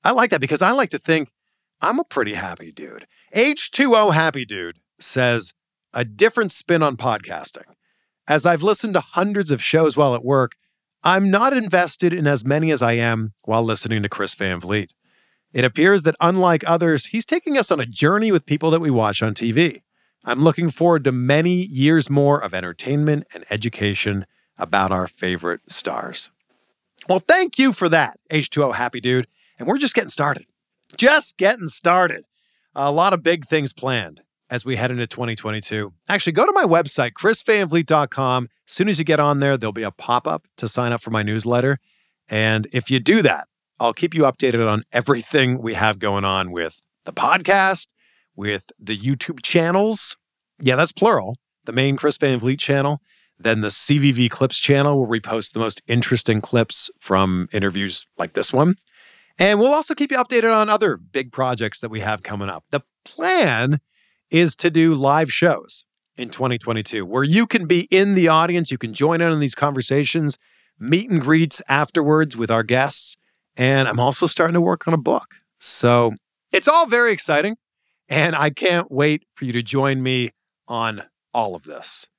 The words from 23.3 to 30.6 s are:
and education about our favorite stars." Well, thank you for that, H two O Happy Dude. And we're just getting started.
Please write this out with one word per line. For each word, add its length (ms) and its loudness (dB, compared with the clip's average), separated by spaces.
and 160 -18
education 760 -4
about 360 0
our 160 -2
favorite 640 -6
stars." 580 -8
Well, 180 2
thank 320 2
you 140 4
for 160 -2
that, 320 2
H 180 -2
two 140 -2
O 100 0
Happy 280 -6
Dude. 260 0
And 60 -8
we're 120 0
just 180 -2
getting 120 -2
started. 360 -4